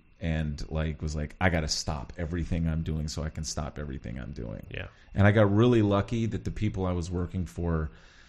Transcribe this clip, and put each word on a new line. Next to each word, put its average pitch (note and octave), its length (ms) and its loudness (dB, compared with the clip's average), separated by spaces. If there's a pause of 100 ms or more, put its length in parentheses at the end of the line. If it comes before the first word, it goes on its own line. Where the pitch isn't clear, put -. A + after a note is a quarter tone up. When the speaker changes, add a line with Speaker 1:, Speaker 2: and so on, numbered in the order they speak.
(220)
Speaker 1:
and, D#2 480 -2
like, D#2 320 -4
was D2+ 140 -4
like, D2 260 -4
"I F#2 80 4
gotta D#2+ 180 0
stop - 500 -4
everything E2+ 520 -2
I'm D#2+ 140 -2
doing D#2 260 -4
so - 140 -6
I D2+ 60 -6
can D#2 140 -10
stop D2+ 340 -8
everything C2 420 -8
I'm A#1+ 120 -10
doing." A#1 400 -10
Speaker 2:
Yeah. F#2 160 -10 (260)
Speaker 1:
And G2 140 8
I G#2 40 10
got G2+ 220 6
really A#2 280 8
lucky G2+ 460 2
that G2 180 -4
the F2+ 60 -4
people F#2+ 340 -2
I F2+ 80 0
was F2 180 -4
working F2+ 340 -2
for, E2 440 -2 (400)